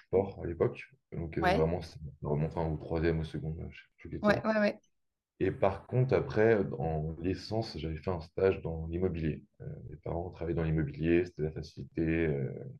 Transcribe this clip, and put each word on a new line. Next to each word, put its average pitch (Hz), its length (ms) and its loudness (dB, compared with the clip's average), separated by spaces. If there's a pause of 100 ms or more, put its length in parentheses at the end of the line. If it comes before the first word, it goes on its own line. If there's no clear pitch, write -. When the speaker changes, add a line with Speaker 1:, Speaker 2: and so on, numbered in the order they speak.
Speaker 1:
Sport 95 380 2
à - 20 -6
l'époque. 85 380 0 (280)
Donc, 82 260 -6
euh, 85 40 0
Speaker 2:
Ouais. 180 160 4
Speaker 1:
vraiment, 113 240 2
ça - 160 -12 (240)
remonte, 78 340 0
enfin, 82 140 0
au 78 80 -2
troisième, 80 440 0
au - 20 -2
second, 78 320 -4 (140)
je - 80 -16
sais - 100 -20 (100)
plus - 120 -16
quel 120 100 -6 (100)
Speaker 2:
Ouais, 202 80 6
Speaker 1:
était. - 100 -2
Speaker 2:
ouais, 220 120 2
ouais. 208 200 2 (600)
Speaker 1:
Et 92 120 2
par 92 360 0
contre, 127 260 2
après, 107 460 6 (180)
en 78 420 -2
licence, 95 580 -4
j'avais 78 200 -4
fait 95 140 -4
un 85 100 -4
stage 95 400 2
dans 82 260 -4
l'immobilier. 82 560 -2 (180)
Euh, - 40 -12 (240)
mes 73 80 -14
parents 87 320 -6
travaillaient 85 260 -4
dans 82 80 0
l'immobilier, 80 600 2
c'était - 160 -8
la 76 100 0
facilité, 80 760 -2
euh, 69 240 -2 (280)